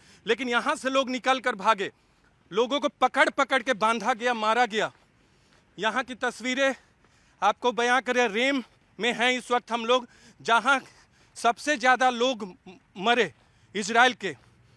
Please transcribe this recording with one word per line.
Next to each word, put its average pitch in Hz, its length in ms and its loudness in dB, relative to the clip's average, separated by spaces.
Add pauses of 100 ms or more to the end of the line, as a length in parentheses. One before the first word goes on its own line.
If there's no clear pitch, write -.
(260)
लेकिन 240 220 -2
यहाँ 240 280 0
से 254 140 -4
लोग 269 200 0
निकल 254 300 0
कर 240 140 -2
भागे, 196 380 0 (600)
लोगों 240 280 0
को 285 80 -2
पकड़-पकड़ 269 760 0
के 262 100 -2
बांधा 220 420 0
गया, 240 200 -2
मारा 226 320 0
गया। 190 260 -4 (840)
यहाँ 220 260 -2
की 247 100 -12
तस्वीरें 254 600 -2 (680)
आपको 214 300 0
बयां 240 300 2
करें, 247 260 0
रेम 247 340 -2 (380)
में 233 120 -2
हैं 247 200 0
इस 247 180 -6
वक्त 247 220 -2
हम 233 140 -4
लोग, 247 220 0 (340)
जहाँ 233 380 2 (560)
सबसे 247 400 0
ज़्यादा 254 340 4
लोग 240 340 -2
म-, 185 100 -14 (420)
मरे, 214 380 0 (400)
इजराइल 226 400 2
के 170 220 -8 (400)